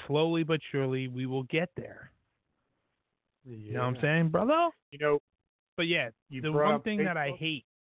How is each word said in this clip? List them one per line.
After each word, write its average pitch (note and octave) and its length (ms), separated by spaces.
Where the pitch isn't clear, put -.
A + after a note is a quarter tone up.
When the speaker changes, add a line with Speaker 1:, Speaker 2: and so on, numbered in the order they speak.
Speaker 1:
slowly E3 360
but D#3+ 180
surely C3 380
we B2+ 180
will C3 180
get D#3+ 320
there. - 340
You A2 300
know B2 60
what B2 60
I'm B2+ 100
Speaker 2:
Yeah. B2 60
Speaker 1:
saying, D#3+ 260
brother? C#4 420
Speaker 2:
You C#3+ 80
know, D3 220
Speaker 1:
But E3+ 120
yeah, D3+ 220
Speaker 2:
you C3 120
Speaker 1:
the D#3 120
Speaker 2:
brought D3+ 140
Speaker 1:
one D3+ 80
Speaker 2:
up C#3+ 100
Speaker 1:
thing G#3 200
that E3+ 120
I C#3+ 140
Speaker 2:
Facebook. C3+ 80
Speaker 1:
hate, D#3 280